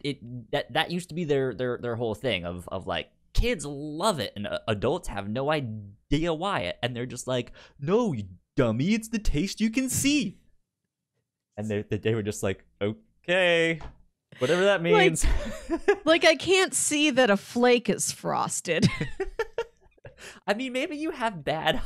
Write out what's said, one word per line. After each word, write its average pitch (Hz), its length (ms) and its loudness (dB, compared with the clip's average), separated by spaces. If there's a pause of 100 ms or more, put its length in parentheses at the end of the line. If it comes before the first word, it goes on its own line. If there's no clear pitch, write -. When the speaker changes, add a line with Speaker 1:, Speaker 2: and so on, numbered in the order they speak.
Speaker 1:
it, 123 480 -10
that, 139 200 -4
that 156 200 -2
used 175 160 -6
to 151 80 -10
be 180 80 -4
their, 135 280 0
their, 123 260 -4
their 120 180 -4
whole 113 180 -2
thing 98 320 -2
of, 87 240 -10
of, 92 160 -8
like, 85 240 -6 (240)
kids 214 320 2
love 151 540 -2
it 98 160 -4
and, 101 100 -6
uh, - 220 -4
adults 113 400 0
have 101 200 -8
no 135 220 -2
idea 135 840 -2
why 165 280 -2
it, 87 200 -4
and 123 140 -2
they're 123 120 -4
just 120 200 -10
like, 123 240 -2 (300)
"No, 196 320 2
you 107 120 -4 (320)
dummy, 127 380 2
it's 220 140 -2
the 233 100 -2
taste 190 420 0
you 220 100 2
can 262 180 0
see." 262 500 0 (1200)
And 107 120 -6
they, 104 140 -2
they, 107 160 -4
they 110 160 2
were 113 80 -2
just 104 220 -4
like, 98 200 -2 (160)
"Okay, 165 1000 0 (580)
whatever 170 280 2
that 196 160 4
Speaker 2:
Like, 170 100 4 (180)
Speaker 1:
means." - 160 2 (380)
<laughs> 392 400 0
Speaker 2:
like, 330 200 6
I 320 120 8
can't 370 380 2
see 294 360 2
that 240 200 6
a 202 80 4
flake 240 500 2
is - 240 0
frosted. 165 800 -2
<laughs> - 1500 -10
Speaker 1:
I 202 80 2
mean, 254 180 -6
maybe 285 240 -4
you 311 140 -6
have 226 340 -6
bad 156 420 0